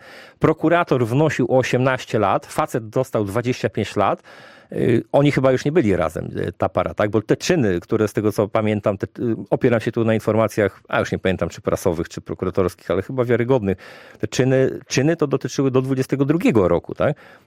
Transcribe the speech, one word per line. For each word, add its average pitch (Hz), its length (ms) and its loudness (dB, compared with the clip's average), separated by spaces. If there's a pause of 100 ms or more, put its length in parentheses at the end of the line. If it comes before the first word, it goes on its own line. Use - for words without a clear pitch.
(400)
Prokurator 156 640 2
wnosił 127 480 0
o 131 40 6
osiemnaście 127 640 0
lat, 104 260 2
facet 127 440 -4
dostał 117 360 -2
dwadzieścia 117 440 -2
pięć - 260 -6
lat. 104 280 0 (480)
Y, 127 400 0
oni 143 200 4
chyba 131 200 2
już 127 140 0
nie 147 60 -2
byli 120 240 2
razem, 85 300 -4
y, 92 320 -6
ta 98 120 -2
para, 87 240 -2
tak? 104 160 0
Bo 107 120 0
te 135 160 0
czyny, 110 420 0
które 107 280 -2
z - 60 -6
tego, 107 180 0
co 104 160 0
pamiętam, 107 500 0
te, - 100 -6
y, 117 280 -4 (140)
opieram 120 300 2
się 113 120 -4
tu 117 140 0
na 113 80 2
informacjach, 107 760 0
a - 120 -2
już 98 120 -2
nie 87 80 -2
pamiętam, 87 300 -2
czy - 120 -18
prasowych, 85 480 -2
czy - 120 -14
prokuratorskich, 92 720 -4
ale 92 100 0
chyba 131 240 -2
wiarygodnych. 117 520 0 (420)
Te - 80 -6
czyny, 131 600 0
czyny 151 280 0
to 156 120 -2
dotyczyły 135 440 -2
do 131 100 2
dwudziestego 131 440 -2
drugiego 143 420 2
roku, 85 280 0
tak? 127 220 0 (300)